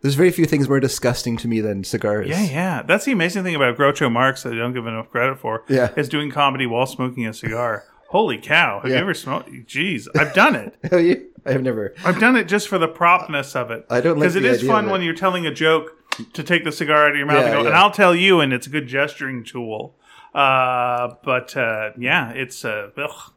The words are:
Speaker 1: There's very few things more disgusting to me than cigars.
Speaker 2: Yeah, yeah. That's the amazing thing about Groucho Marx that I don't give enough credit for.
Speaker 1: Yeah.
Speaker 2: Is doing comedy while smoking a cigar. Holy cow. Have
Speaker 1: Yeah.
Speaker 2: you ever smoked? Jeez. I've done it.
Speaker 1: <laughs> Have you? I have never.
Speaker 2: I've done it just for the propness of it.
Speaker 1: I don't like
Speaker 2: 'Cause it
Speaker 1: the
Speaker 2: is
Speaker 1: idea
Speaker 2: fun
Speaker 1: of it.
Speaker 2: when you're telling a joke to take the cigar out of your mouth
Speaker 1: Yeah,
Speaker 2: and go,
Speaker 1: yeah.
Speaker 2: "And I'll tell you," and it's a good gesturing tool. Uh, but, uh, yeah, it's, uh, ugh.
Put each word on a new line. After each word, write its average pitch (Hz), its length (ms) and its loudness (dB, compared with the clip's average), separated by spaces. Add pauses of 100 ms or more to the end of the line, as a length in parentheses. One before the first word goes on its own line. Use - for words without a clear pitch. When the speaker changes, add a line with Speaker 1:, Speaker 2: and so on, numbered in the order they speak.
Speaker 1:
There's 143 140 0
very 175 140 6
few 165 160 2
things 139 240 0
more 139 100 2
disgusting 123 580 -2
to 120 100 -6
me 113 140 0
than 104 220 -4
cigars. 107 440 -2
Speaker 2:
Yeah, 175 160 0
yeah. 165 400 -2
That's 196 220 0
the 277 60 -2
amazing 180 320 -2
thing 175 120 -4
about 127 200 2
Groucho 139 360 2
Marx 127 320 0
that 120 100 -6
I 113 40 -6
don't 120 160 -4
give 120 120 -6
enough 113 240 -8
credit 131 300 -2
for. 110 280 -6
Speaker 1:
Yeah. 127 280 2
Speaker 2:
Is 139 140 -4
doing 147 200 -4
comedy 135 380 0
while 120 180 0
smoking 127 400 -6
a 110 80 -6
cigar. 113 520 -6 (240)
Holy 180 280 0
cow. 143 440 0
Have 131 100 -4
Speaker 1:
Yeah. 131 60 2
Speaker 2:
you 147 40 2
ever 185 140 -2
smoked? - 340 -8 (160)
Jeez. 151 500 -6
I've 147 200 0
done 233 200 6
it. 107 280 -8
Speaker 1:
<laughs> - 80 -2
Have 180 100 4
you? - 300 2 (120)
I 131 100 0
have 127 100 0
never. 110 320 -4 (100)
Speaker 2:
I've 180 140 2
done 240 160 6
it 202 120 0
just 202 200 0
for 196 100 -2
the 160 100 2
propness 160 680 0
of 120 160 -4
it. 113 180 -8
Speaker 1:
I 123 100 2
don't 156 200 2
like 151 80 4
Speaker 2:
'Cause 170 80 0
it - 60 2
Speaker 1:
the - 80 2
Speaker 2:
is 175 100 4
Speaker 1:
idea 127 100 0
Speaker 2:
fun 214 140 4
Speaker 1:
of 214 60 -2
it. - 20 0
Speaker 2:
when 190 100 0
you're 165 140 -2
telling 180 320 0
a 143 60 -4
joke 160 420 0 (380)
to 147 100 -8
take 170 220 0
the 156 60 -4
cigar 151 340 4
out 147 60 4
of 143 60 -2
your 143 80 -2
mouth 147 120 4
Speaker 1:
Yeah, 139 80 4
Speaker 2:
and 117 80 2
go, 143 80 2
Speaker 1:
yeah. 143 80 0
Speaker 2:
"And 156 60 2
I'll 196 160 6
tell 185 240 4
you," 180 260 6
and 135 120 2
it's 123 140 -6
a - 20 -16
good 143 180 -6
gesturing 131 560 -4
tool. 113 520 -10 (400)
Uh, 127 880 0
but, 127 320 -4
uh, 110 420 -2
yeah, 127 340 -2
it's, 127 340 -10
uh, 107 320 -6
ugh. - 400 -12